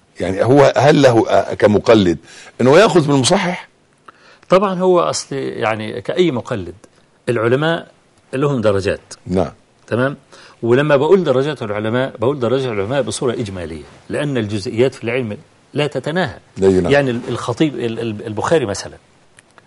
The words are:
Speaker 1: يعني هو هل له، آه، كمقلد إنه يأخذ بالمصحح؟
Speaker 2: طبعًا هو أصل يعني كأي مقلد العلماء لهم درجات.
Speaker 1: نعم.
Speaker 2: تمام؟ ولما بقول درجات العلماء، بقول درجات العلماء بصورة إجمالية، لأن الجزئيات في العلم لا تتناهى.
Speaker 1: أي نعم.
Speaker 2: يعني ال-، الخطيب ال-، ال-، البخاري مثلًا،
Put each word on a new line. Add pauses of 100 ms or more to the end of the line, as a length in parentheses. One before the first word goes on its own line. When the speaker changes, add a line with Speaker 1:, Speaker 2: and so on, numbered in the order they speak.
(200)
Speaker 1:
يعني
هو
هل
له،
آه،
كمقلد (420)
إنه
يأخذ
بالمصحح؟ (800)
Speaker 2:
طبعًا
هو
أصل
يعني
كأي
مقلد (540)
العلماء (480)
لهم
درجات. (260)
Speaker 1:
نعم. (360)
Speaker 2:
تمام؟ (460)
ولما
بقول
درجات
العلماء،
بقول
درجات
العلماء
بصورة
إجمالية، (260)
لأن
الجزئيات
في
العلم (380)
لا
تتناهى. (240)
Speaker 1:
أي (120)
نعم.
Speaker 2:
يعني
ال-،
الخطيب
ال-،
ال-،
البخاري
مثلًا، (760)